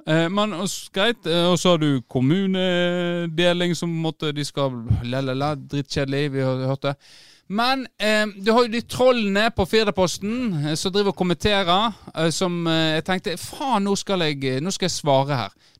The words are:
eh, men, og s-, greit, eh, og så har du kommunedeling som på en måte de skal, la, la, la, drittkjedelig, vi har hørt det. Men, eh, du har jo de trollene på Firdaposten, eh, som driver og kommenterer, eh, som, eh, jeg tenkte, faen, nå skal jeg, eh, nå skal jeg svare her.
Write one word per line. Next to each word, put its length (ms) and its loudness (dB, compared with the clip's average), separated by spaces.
eh, 220 2
men, 240 -2
og 160 -6
s-, 240 -10
greit, 340 -2
eh, 220 0
og 80 4
så 140 4
har 80 6
du 240 2
kommunedeling 1700 0
som 140 -4
på 60 -4
en 60 -2
måte 320 -4
de 100 -4
skal, 260 -2
la, 160 -2
la, 140 -2
la, 200 -2
drittkjedelig, 760 -4
vi 120 -2
har 240 -2
hørt 140 -2
det. 120 -2
Men, 360 0
eh, 280 2
du 80 2
har 140 4
jo 60 -4
de 120 -2
trollene 600 2
på 80 2
Firdaposten, 1040 0
eh, 100 0
som 160 -2
driver 220 2
og 20 -10
kommenterer, 800 2
eh, 160 2
som, 360 -2
eh, 340 2
jeg 40 -8
tenkte, 340 -4
faen, 480 -2
nå 100 2
skal 240 -2
jeg, 240 -2
eh, 160 0
nå 120 -4
skal 160 -2
jeg 100 -4
svare 380 2
her. 180 -6